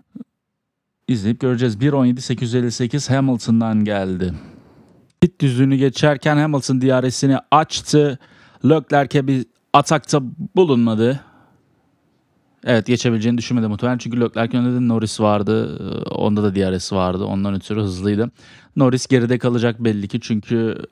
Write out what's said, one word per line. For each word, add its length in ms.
İzleyip 320
göreceğiz. 400
Bir 120
on 140
yedi 160
sekiz 320
yüz 0
elli 180
sekiz 380
Hamilton'dan 760
geldi. 500
Pit 200
düzlüğünü 360
geçerken 600
Hamilton 440
D 220
R 80
S'ini 280
açtı. 680
Leclerc'e 640
bir 200
atakta 500
bulunmadı. 640
Evet, 220
geçebileceğini 520
düşünmedi 280
muhtemelen. 320
Çünkü 220
Leclerc'in 380
önünde 220
de 80
Norris 320
vardı. 560
Onda 320
da 120
D 160
R 100
S 160
vardı. 280
Ondan 300
ötürü 260
hızlıydı. 500
Norris 300
geride 320
kalacak 460
belli 240
ki. 120
Çünkü 580